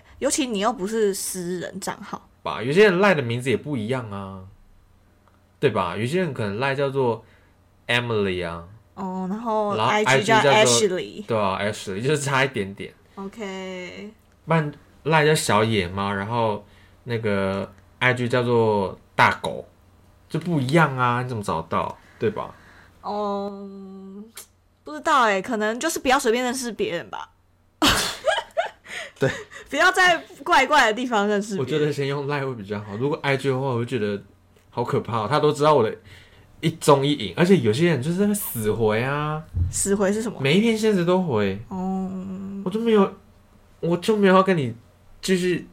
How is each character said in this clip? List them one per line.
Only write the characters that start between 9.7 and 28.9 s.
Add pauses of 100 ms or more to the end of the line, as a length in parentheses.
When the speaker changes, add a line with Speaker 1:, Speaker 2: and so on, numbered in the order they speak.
Speaker 2:
然
后
Speaker 1:
I
G
Speaker 2:
I
G
Speaker 1:
叫
Speaker 2:
叫
做
Speaker 1:
Ashley。
Speaker 2:
对
啊，
Ashley，
就
是
差
一
点
点。 (220)
Speaker 1:
OK。 (320)
Speaker 2:
不
然 (320)
赖
叫
小
野
猫，
然
后 (400)
那
个 (280)
I
G
叫
做 (160)
大
狗， (640)
就
不
一
样
啊，
你
怎
么
找
到， (220)
对
吧？ (500)
Speaker 1:
哦， (1120)
不
知
道
欸，
可
能
就
是
不
要
随
便
认
识
别
人
吧。 (500)
<laughs> (1300)